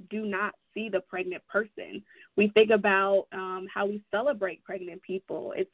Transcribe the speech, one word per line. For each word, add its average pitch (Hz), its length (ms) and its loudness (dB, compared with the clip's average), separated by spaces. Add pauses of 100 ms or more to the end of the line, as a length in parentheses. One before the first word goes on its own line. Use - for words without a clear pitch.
do 214 160 -6
not 202 300 -4 (180)
see 220 160 -6
the 190 120 -2
pregnant 180 460 -8
person. 208 540 -4 (360)
We 208 160 6
think 214 180 8
about, 196 640 4
um, 185 380 -6
how 202 140 -2
we 208 240 -4
celebrate 202 540 -2
pregnant 185 380 -10
people. 190 540 -6
It's 196 180 -2